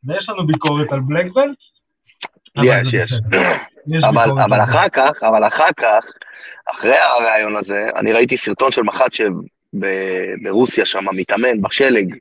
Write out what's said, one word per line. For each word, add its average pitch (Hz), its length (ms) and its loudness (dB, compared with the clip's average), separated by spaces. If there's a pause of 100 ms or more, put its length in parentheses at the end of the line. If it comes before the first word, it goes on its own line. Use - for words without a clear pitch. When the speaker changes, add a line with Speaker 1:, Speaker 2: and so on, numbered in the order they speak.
Speaker 1:
ויש 180 260 -6
לנו 185 180 -4
ביקורת 151 440 0
על 139 80 -2
בלק 147 340 -2
בלט, 277 240 0 (1000)
אבל 139 80 4
Speaker 2:
יש, 123 220 4
Speaker 1:
זה 117 100 -2
Speaker 2:
יש. 95 160 -2
Speaker 1:
בסדר. 110 280 -2 (500)
יש 160 120 0
Speaker 2:
אבל, 117 200 4
Speaker 1:
ביקורת 131 220 2
Speaker 2:
אבל 104 140 2
Speaker 1:
על 107 60 4
זה. 127 60 -2
Speaker 2:
אחר 175 180 2
כך, 139 340 0
אבל 107 240 4
אחר 160 300 2
כך, 113 280 2 (680)
אחרי 127 260 2
הראיון 113 580 2
הזה, 101 400 -4
אני 107 180 0
ראיתי 120 240 2
סרטון 127 340 -2
של 131 100 -2
מחצ'ב 107 500 0 (480)
ב-, 95 60 -4 (580)
ברוסיה 107 420 2
שם, 95 280 -4
מתאמן 104 480 0
בשלג. 104 600 0